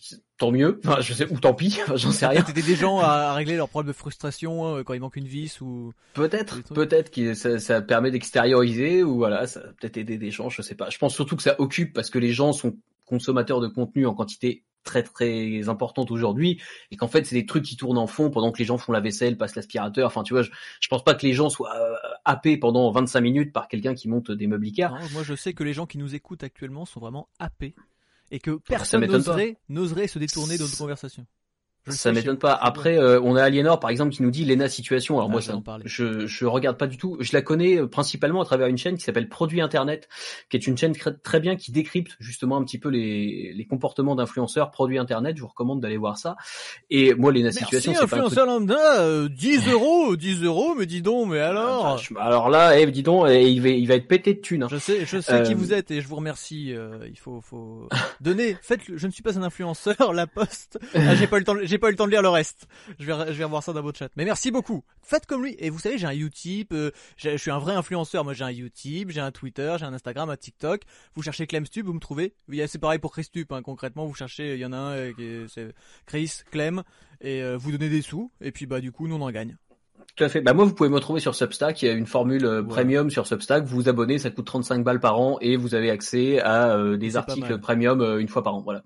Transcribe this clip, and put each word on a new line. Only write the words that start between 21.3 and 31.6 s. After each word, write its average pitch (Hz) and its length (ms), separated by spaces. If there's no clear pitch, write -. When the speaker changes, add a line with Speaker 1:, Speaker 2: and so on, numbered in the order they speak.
Speaker 1:
gens 147 180
soient, 113 240
euh, 113 200
happés 151 320
pendant 120 360
vingt-cinq 127 300
minutes 143 300
par - 140
quelqu'un 123 280
qui 123 120
monte 117 240
des 104 160
meubles 104 200
Ikea. 170 240
Speaker 2:
Non, - 80
moi, 156 100
je 147 100
sais 180 180
que 160 120
les 147 80
gens 156 140
qui - 120
nous 143 160
écoutent 147 300
actuellement 139 400
sont - 160
vraiment 123 280
happés 156 340
et 135 100
que 160 100
Speaker 1:
Ah, 156 60
ça - 120
Speaker 2:
personne 226 320
Speaker 1:
m'étonne 196 240
pas. 170 60
Speaker 2:
n'oserait, 208 260
n'oserait 170 360
se - 120
détourner 156 400
de - 40
notre 139 120
Speaker 1:
Ça 147 100
Speaker 2:
conversation. 139 400